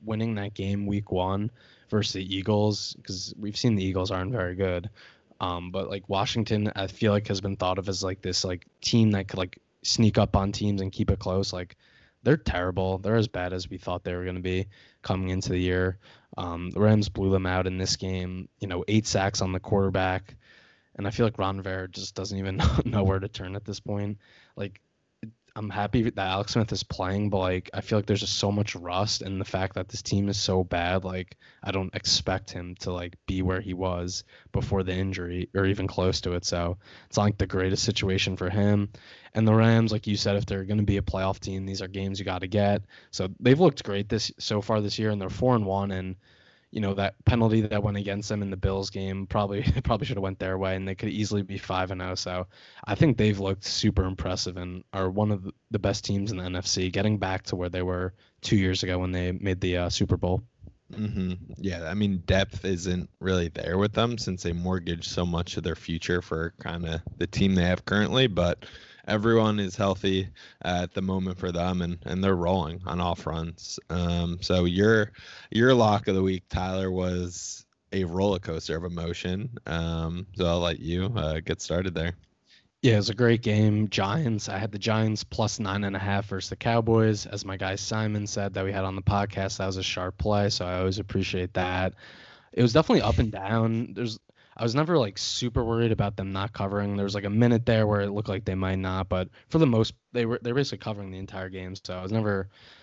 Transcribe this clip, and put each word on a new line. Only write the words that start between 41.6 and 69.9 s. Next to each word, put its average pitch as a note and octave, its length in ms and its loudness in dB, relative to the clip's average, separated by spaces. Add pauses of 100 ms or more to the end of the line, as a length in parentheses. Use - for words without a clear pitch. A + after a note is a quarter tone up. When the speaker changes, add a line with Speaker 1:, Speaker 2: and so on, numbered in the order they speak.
Speaker 1:
these F#2+ 160 -6
are F#2+ 60 -6
games G2 320 -4
you G2 60 -6
gotta F#2 220 -4
get. G2+ 360 2 (280)
So F#2 180 -4 (100)
they've B2+ 200 6
looked E3 260 4
great G2+ 240 -4
this, - 280 -2
so G#2+ 220 -2
far G#2+ 220 2
this G2+ 180 -4
year, A2 120 2
and G#2 100 -2
they're F#2 80 -4
four B2+ 260 4
and G#2+ 100 2
one, G2 260 0
and, F#2 260 -6 (540)
you A2 100 -4
know, G2 120 0
that G2 300 -2
penalty A2+ 380 4
that G#2 220 0
went G2+ 120 0
against G2+ 320 -4
them G#2+ 140 -2
in G2 80 -2
the F#2+ 80 -6
Bills G2 320 0
game F#2+ 380 -6
probably, G2+ 360 0
<laughs> - 220 2
probably A2+ 200 0
should - 120 -4
have F#2+ 60 -2
went F#2+ 160 -4
their F#2+ 180 -2
way, F#2+ 180 -2
and F#2+ 100 -6
they F#2+ 100 -4
could G#2+ 120 -6
easily G#2 340 0
be F#2+ 160 -8
five F#2 320 -2
and F#2+ 120 -6
oh. F#2 140 -4
So F2+ 320 -6 (360)
I A2 120 -4
think C#3 200 4
they've G#2+ 240 2
looked F#2+ 240 -2
super F#2+ 400 2
impressive F#2 540 -4
and F2+ 340 -8
are F#2+ 180 0
one G#2 220 2
of G2 180 -2 (220)
the G#2+ 80 0
best G2 240 0
teams G2+ 280 -2
in F#2+ 60 -6
the F#2 60 -6
N F2+ 140 -4
F F2+ 80 -6
C, F#2 240 0
getting G#2 280 2
back F#2+ 260 -2
to - 120 -4
where F2+ 140 -2
they F2+ 120 -4
were F2+ 320 -2 (280)
two - 160 4
years F#2+ 260 2
ago F2+ 160 0
when F2+ 140 -2
they F2+ 180 -2
made F#2 300 -2
the, F2+ 160 0
uh, F2 120 0
Super F#2 280 2
Bowl. F2+ 260 0 (480)
Speaker 2:
Mm-hmm. F#2+ 420 -4 (240)
Yeah, E2+ 320 -4
I F2 40 -4
mean, G2+ 320 2
depth F#2+ 400 2
isn't F2+ 440 -2 (120)
really F2+ 260 2
there E2 300 -2
with G#2 160 2
them A#2 240 2
since F#2 260 -6
they F2 80 0
mortgaged E2+ 580 -2
so - 160 0
much E2+ 300 -2
of D#2+ 80 -4
their D#2+ 120 -2
future E2+ 460 -2
for E2 400 -4
kinda E2 400 -4 (160)
the F2 100 -2
team F#2+ 280 2
they F2 80 4
have F2+ 220 2
currently, G#2 420 2
but F2 380 0 (420)
everyone G#2+ 520 4
is F#2+ 160 -4
healthy, F#2+ 540 0 (340)